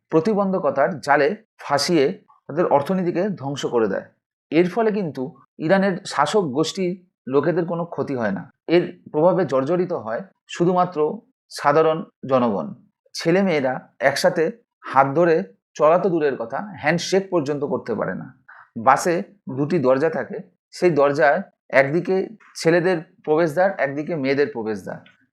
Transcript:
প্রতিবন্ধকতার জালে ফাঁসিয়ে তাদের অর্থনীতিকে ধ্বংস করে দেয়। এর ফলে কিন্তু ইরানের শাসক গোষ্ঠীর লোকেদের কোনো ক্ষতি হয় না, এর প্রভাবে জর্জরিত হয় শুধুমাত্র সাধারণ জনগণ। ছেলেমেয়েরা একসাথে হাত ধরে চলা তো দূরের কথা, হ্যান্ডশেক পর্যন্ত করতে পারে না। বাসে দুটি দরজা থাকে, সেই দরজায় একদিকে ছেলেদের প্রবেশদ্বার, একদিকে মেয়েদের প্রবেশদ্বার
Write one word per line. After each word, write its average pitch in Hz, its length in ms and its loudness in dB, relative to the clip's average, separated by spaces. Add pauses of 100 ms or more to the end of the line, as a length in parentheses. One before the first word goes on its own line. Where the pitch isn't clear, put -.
প্রতিবন্ধকতার 165 920 0
জালে 147 360 2 (240)
ফাঁসিয়ে 147 640 0 (240)
তাদের 147 180 -2
অর্থনীতিকে 180 640 0
ধ্বংস 143 380 -6
করে 117 220 2
দেয়। - 160 -6 (460)
এর 180 200 2
ফলে 220 220 0
কিন্তু 147 420 -6 (240)
ইরানের 190 460 0
শাসক 151 360 0
গোষ্ঠীর 156 640 -2 (220)
লোকেদের 151 360 0
কোনো 170 200 -6
ক্ষতি 139 300 -6
হয় 113 160 -2
না, 98 220 -8 (160)
এর - 340 0 (100)
প্রভাবে 175 320 2
জর্জরিত 156 480 0
হয় 117 280 -6 (280)
শুধুমাত্র 175 720 0 (300)
সাধারণ 156 540 0 (260)
জনগণ। 104 440 0 (400)
ছেলেমেয়েরা 165 760 0 (120)
একসাথে 165 640 0 (200)
হাত 135 220 4
ধরে 165 360 2 (320)
চলা 160 240 4
তো 196 100 -2
দূরের 151 280 0
কথা, 131 320 -8 (120)
হ্যান্ডশেক 175 500 0
পর্যন্ত 147 340 -2
করতে 123 300 -4
পারে 95 200 -4
না। - 280 -14 (360)
বাসে 151 440 2 (340)
দুটি 151 220 0
দরজা 135 320 2
থাকে, 143 280 -6 (320)
সেই 180 200 2
দরজায় 143 520 4 (280)
একদিকে 170 580 0 (280)
ছেলেদের 170 460 2 (220)
প্রবেশদ্বার, 165 540 2
একদিকে 147 380 -4
মেয়েদের 139 360 2
প্রবেশদ্বার 107 440 -6 (360)